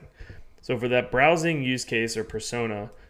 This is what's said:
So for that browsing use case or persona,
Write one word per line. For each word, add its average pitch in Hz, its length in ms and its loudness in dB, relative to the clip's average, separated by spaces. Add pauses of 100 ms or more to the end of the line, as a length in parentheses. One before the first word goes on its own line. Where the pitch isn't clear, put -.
(600)
So 127 160 -2
for 120 100 -2
that 123 240 2
browsing 160 500 4
use 127 220 -2
case 113 320 -2
or 110 80 -2
persona, 110 680 -4 (180)